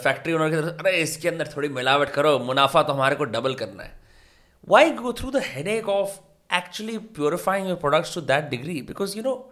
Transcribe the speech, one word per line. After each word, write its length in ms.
factory 300
owner 160
की 60
तरफ, 300
"अरे, 120
इसके 320
अंदर 180
थोड़ी 220
मिलावट 400
करो, 300
मुनाफा 440
तो 100
हमारे 220
को 80
double 300
करना 300
है।" 160
Why 200
go 100
through 300
the 100
headache 480
of 180
actually 380
purifying 480
your 180
products 320
to 100
that 260
degree? 340
Because, 220
you 120
know, 160